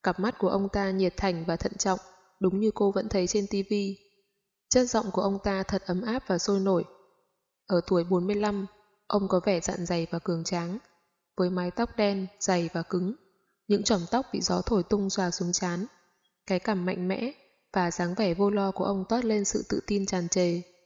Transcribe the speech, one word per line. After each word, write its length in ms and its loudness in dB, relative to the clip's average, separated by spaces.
Cặp 160 0
mắt 180 -2
của 120 2
ông 200 0
ta 220 -2
nhiệt 260 2
thành 280 -2
và 100 0
thận 220 -4
trọng, 220 0
đúng 200 2
như 160 2
cô 160 2
vẫn 180 -2
thấy 180 0
trên 200 -2
T 60 -6
V. 40 0
Chất 160 4
giọng 260 -2
của 100 0
ông 220 0
ta 200 0
thật 220 -2
ấm 160 -2
áp 260 -4
và 100 0
sôi 220 0
nổi. 260 2
Ở 220 2
tuổi 160 4
bốn 240 2
mươi 80 0
lăm, 300 0
ông 220 0
có 160 4
vẻ 140 2
dạn 260 -4
dày 260 0
và 80 -2
cường 240 -2
tráng, 340 -4
với 120 2
mái 220 -2
tóc 260 -2
đen, 300 0
dày 340 0
và 100 -2
cứng, 320 -2
những 160 2
chòm 180 2
tóc 220 0
bị 80 -4
gió 200 0
thổi 220 0
tung 260 0
xòa 220 -2
xuống 200 -2
trán. 340 -2
Cái 120 0
cằm 260 0
mạnh 220 -2
mẽ 240 -2
và 180 2
dáng 240 -2
vẻ 180 2
vô 160 2
lo 220 2
của 140 -2
ông 240 -2
toát 160 0
lên 200 2
sự 240 -2
tự 180 0
tin 180 0
tràn 240 -2
trề. 320 2